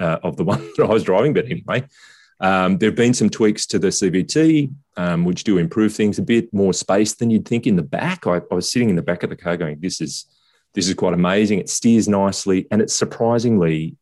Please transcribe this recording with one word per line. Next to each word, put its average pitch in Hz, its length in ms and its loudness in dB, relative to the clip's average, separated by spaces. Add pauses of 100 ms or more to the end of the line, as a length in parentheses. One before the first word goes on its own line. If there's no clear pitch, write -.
uh, 82 220 -2
of - 140 -6
the 92 80 -2
<laughs> 80 80 0
one 71 80 -2 (160)
that - 80 4
I 104 80 2
was 113 120 2
driving, 120 280 2
but - 140 0
anyway. - 400 -6 (540)
Um, 95 380 2
there 107 100 2
have 101 80 -2
been 120 180 4
some 107 160 2
tweaks 107 360 0
to 107 120 -2
the 92 140 0
C - 160 0
V 90 160 0
T, 151 460 2 (260)
um, 87 280 0
which 90 200 -2
do 101 140 2
improve 104 360 0
things 104 240 0
a 107 40 -2
bit, 113 300 0
more 98 220 2
space 104 400 0
than 117 160 0
you'd 107 180 2
think 156 180 -2
in 110 100 4
the 85 60 2
back. 175 440 -4
I, 90 140 0 (100)
I 98 40 -4
was 90 160 -2
sitting 120 200 0
in 90 60 2
the 82 60 -2
back 87 200 -4
of - 80 -4
the 80 60 -12
car 87 200 -4
going, 76 240 -6
"This 87 200 -6
is, 76 260 -10 (480)
this 92 140 -2
is 92 60 0
quite 92 180 -2
amazing." 95 480 2
It - 80 -10
steers 113 400 2
nicely 98 640 0
and 107 120 0
it's - 120 -4
surprisingly 107 1080 0